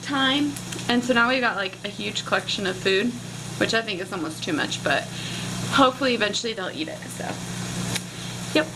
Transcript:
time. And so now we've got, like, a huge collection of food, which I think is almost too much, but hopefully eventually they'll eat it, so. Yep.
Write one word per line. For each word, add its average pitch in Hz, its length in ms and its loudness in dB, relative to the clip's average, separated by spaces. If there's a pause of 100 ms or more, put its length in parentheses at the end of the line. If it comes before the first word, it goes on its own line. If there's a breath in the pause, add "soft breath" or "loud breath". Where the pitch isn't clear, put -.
time. 277 500 2 (340)
And 240 160 4
so 240 100 4
now 233 160 6
we've 262 120 4
got, 226 140 2
like, 190 280 -2
a 208 60 -4
huge 202 360 -4
collection 196 420 0
of 190 80 0
food, 190 320 2 (500)
which 208 160 2
I 226 80 4
think 214 180 -4
is 185 140 -6
almost 156 300 -4
too 180 100 0
much, - 300 -2
but 135 200 4 (680 loud breath)
hopefully 262 420 4
eventually 220 400 0
they'll 190 160 -4
eat - 180 -4
it, - 120 -8 (180)
so. - 80 -4 (1300 loud breath)
Yep. 311 220 4